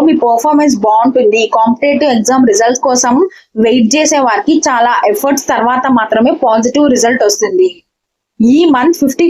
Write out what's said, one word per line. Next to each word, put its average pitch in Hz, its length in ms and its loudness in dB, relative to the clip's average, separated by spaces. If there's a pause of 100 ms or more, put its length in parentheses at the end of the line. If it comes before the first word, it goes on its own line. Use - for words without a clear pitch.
మీ 311 60 2 (100)
పర్ఫార్మెన్స్ 277 520 0 (100)
బాగుంటుంది. 226 560 2 (160)
కాంపిటేటివ్ 247 540 0
ఎగ్జామ్ 247 400 0
రిజల్ట్స్ 226 360 0
కోసం 247 260 0 (520)
వెయిట్ 226 300 2
చేసే 302 320 0
వారికి 302 280 0 (120)
చాలా 240 260 0 (180)
ఎఫర్ట్స్ 269 420 -2
తర్వాత 254 460 -2
మాత్రమే 220 320 0 (140)
పాజిటివ్ 240 500 0
రిజల్ట్ 233 320 0
వస్తుంది. 208 420 -2 (840)
ఈ - 20 2 (180)
మంత్ 294 280 0
ఫిఫ్టీ 330 260 0